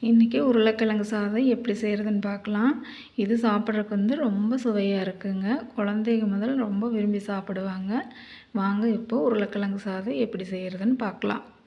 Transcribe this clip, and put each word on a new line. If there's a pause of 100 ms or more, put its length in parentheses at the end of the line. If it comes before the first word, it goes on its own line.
இன்றைக்கி (120)
உருளைக்கிழங்கு
சாதம்
எப்படி
செய்கிறதுன்னு
பார்க்கலாம். (520)
இது (100)
சாப்பிட்றதுக்கு
வந்து (100)
ரொம்ப
சுவையா
இருக்குங்க. (280)
குழந்தைங்க
முதல்
ரொம்ப
விரும்பி
சாப்பிடுவாங்க. (680)
வாங்க, (140)
இப்போ
உருளைக்கிழங்கு
சாதம்
எப்படி
செய்கிறதுன்னு
பார்க்கலாம். (240)